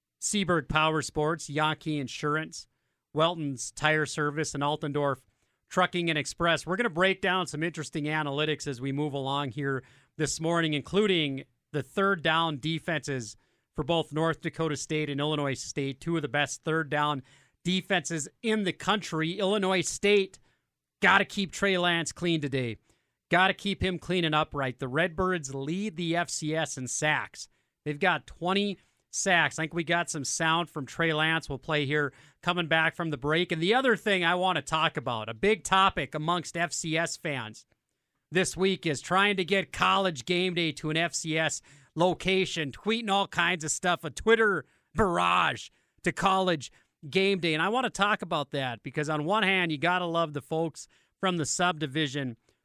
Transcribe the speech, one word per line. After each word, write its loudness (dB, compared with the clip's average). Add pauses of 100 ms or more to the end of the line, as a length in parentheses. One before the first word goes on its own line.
(220)
Seaberg 0
Power 2
Sports, -2
Yankee -2
Insurance, -4 (460)
Welton's 0
Tire 2
Service, -2
and -2
Altendorf 0 (520)
Trucking 0
and 0
Express. 0
We're -4
gonna 0
break 2
down 0
some -6
interesting -6
analytics -2
as -6
we -4
move -2
along -2
here -4 (340)
this -2
morning, 0
including 0 (300)
the -2
third 0
down 2
defenses -4 (400)
for -4
both 0
North 0
Dakota -4
State -4
and -4
Illinois 0
State, -6
two -2
of 0
the -4
best -2
third -2
down 0 (440)
defenses -2 (120)
in 0
the 0
country. -2
Illinois 2
State 2 (640)
gotta 6
keep -4
Trey 2
Lance 0
clean 0
today. -2 (520)
Gotta 4
keep -4
him -2
clean 0
and 0
upright. -2
The -6
Redbirds -2
lead -4
the 0
F -2
C -4
S -2
in -6
sacks. -2 (340)
They've -6
got 0
twenty -2 (340)
sacks. 2
I 0
think -6
we -2
got 0
some -4
sound 2
from -6
Trey 0
Lance 0
we'll -4
play 0
here 0 (280)
coming 0
back 2
from -2
the -4
break. 0
And -2
the 4
other 4
thing 2
I 4
wanna 2
talk 0
about, -4
a -8
big 0
topic 2
amongst -2
F -2
C -4
S -2
fans -8 (680)
this 2
week, 2
is -2
trying 2
to 0
get 0
College 2
Game 0
Day 0
to -6
an 0
F 0
C -2
S -2 (340)
location, 0
tweeting -2
all 2
kinds 0
of -2
stuff, 0
a -4
Twitter 4 (280)
barrage 2 (340)
to 2
College 2 (380)
Game 2
Day. 0
And 0
I 2
wanna 0
talk 2
about -4
that -4
because -6
on 0
one 2
hand, 2
you -2
gotta 2
love 0
the -4
folks -4 (340)
from 0
the 0
subdivision -2 (300)